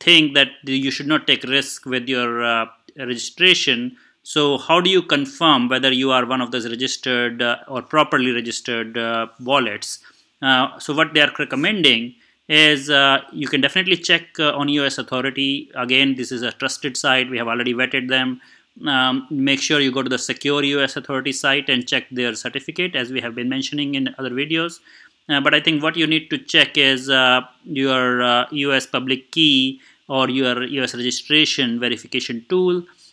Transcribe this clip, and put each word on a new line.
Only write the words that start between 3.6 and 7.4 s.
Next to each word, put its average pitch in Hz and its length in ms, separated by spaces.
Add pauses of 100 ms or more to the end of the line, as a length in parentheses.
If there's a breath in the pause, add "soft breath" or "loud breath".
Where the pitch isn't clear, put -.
so 147 340
how 165 220
do 185 100
you 185 120
confirm 139 640
whether 131 240
you 131 180
are 123 160
one 127 140
of 120 100
those 120 180
registered, 120 720